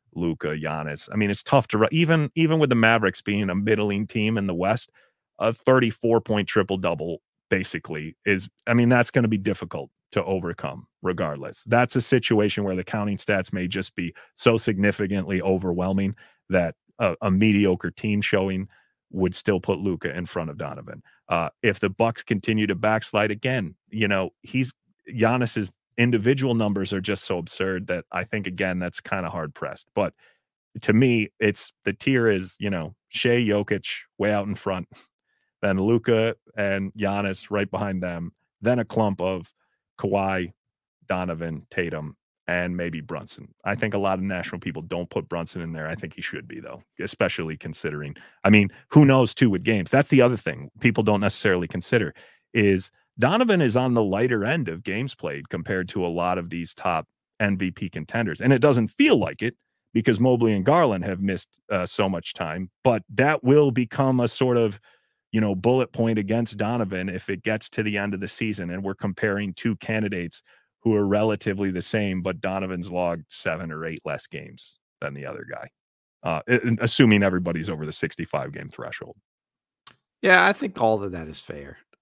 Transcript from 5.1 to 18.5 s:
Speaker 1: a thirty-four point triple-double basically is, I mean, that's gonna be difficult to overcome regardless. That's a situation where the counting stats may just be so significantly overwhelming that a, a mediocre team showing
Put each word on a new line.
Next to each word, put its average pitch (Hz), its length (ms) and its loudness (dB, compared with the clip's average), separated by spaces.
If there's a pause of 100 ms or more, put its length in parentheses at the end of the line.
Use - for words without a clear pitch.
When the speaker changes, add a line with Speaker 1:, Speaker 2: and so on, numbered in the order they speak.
Speaker 1:
a 110 120 2
thirty-four 117 680 2
point 104 260 0
triple-double 87 720 -4 (300)
basically 80 720 -4
is, 98 240 0 (180)
I 120 80 0
mean, 120 160 4
that's 120 200 4
gonna 123 160 2
be 110 120 2
difficult 87 520 -6 (220)
to 101 120 -2
overcome 85 640 -6 (160)
regardless. 82 640 -6
That's 117 300 2
a 127 40 2
situation 107 600 2
where 95 140 -2
the 90 80 -4
counting 104 320 -4
stats 95 360 -2
may 90 140 -4
just 95 300 -6
be 85 180 -6 (220)
so 117 200 4
significantly 98 880 0
overwhelming 95 720 0 (340)
that 87 280 0 (240)
a, 92 220 0
a 104 80 2
mediocre 98 600 4
team 104 300 -2
showing 95 480 0 (420)